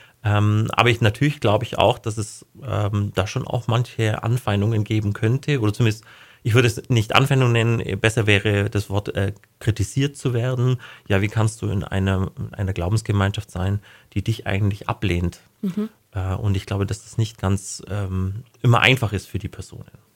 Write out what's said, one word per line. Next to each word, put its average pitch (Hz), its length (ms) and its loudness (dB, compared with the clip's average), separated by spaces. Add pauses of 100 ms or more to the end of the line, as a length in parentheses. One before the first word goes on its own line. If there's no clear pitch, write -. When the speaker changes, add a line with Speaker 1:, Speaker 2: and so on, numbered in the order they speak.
(260)
Speaker 1:
Ähm, 104 460 2
aber 117 180 4
ich, 117 100 2
natürlich 139 400 2
glaube 107 240 2
ich - 140 -6
auch, 110 220 4
dass 110 180 -8
es, - 280 -10 (160)
ähm, 104 540 -2
da 95 120 0
schon - 200 -6
auch - 200 -4
manche 113 560 -2
Anfeindungen 107 600 0
geben 107 300 0
könnte. 131 480 0
Oder 104 120 2
zumindest, 110 300 0 (400)
ich 107 100 2
würde 120 140 6
es - 220 -4
nicht 113 260 2
Anfeindung 131 380 4
nennen, 117 280 2 (200)
besser 107 260 2
wäre 104 420 2
das - 200 -2
Wort, 101 260 -4
äh, 98 160 -2 (280)
kritisiert 135 580 -2
zu 123 160 -2
werden. 123 440 0 (300)
Ja, 98 140 2
wie 104 80 0
kannst 110 320 0
du 104 60 -2
in 98 180 -2
einer, 95 520 0
in 110 160 -10
einer 95 200 -4
Glaubensgemeinschaft 101 800 -2
sein, 98 280 -2 (340)
die 101 80 -2
dich - 260 -4
eigentlich 101 420 -2
ablehnt? 87 500 -2 (220)
Speaker 2:
Mhm. 208 280 -4 (240)
Speaker 1:
Äh, 92 220 -4
und 98 220 0
ich - 80 -6
glaube, 98 200 -2
dass - 180 -8
das - 140 -10
nicht 113 200 -2
ganz, - 520 -4
ähm, 95 540 -4 (180)
immer 117 200 4
einfach 117 320 4
ist 92 140 -4
für 92 120 -8
die 90 100 -8
Personen. - 420 -18 (240)